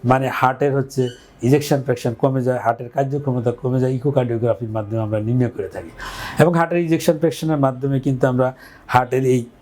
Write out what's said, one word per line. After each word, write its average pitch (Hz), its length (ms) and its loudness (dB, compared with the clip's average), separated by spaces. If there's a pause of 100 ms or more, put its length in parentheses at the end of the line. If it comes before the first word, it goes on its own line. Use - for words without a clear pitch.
মানে 131 240 4
হার্টের 131 460 2
হচ্ছে 131 340 -2 (320)
ইজেকশন 139 400 4
ফ্র্যাকশন 123 320 -2
কমে 135 280 0
যায়, 123 180 0
হার্টের 117 300 -2
কার্যক্ষমতা 135 640 -2
কমে 127 280 -2
যায়, 127 120 2
ইকোকার্ডিওগ্রাফির 120 760 0
মাধ্যমে 110 320 -4
আমরা 107 180 -2
নির্ণয় 120 300 0
করে 98 200 -8
থাকি। - 200 -12 (500)
এবং 170 140 0
হার্টের 165 260 0
ইজেকশন 160 380 0
ফ্র্যাকশনের 160 400 -2
মাধ্যমে 135 420 0
কিন্তু 131 280 0
আমরা 127 260 0 (340)
হার্টের 127 380 2
এই 123 200 4 (160)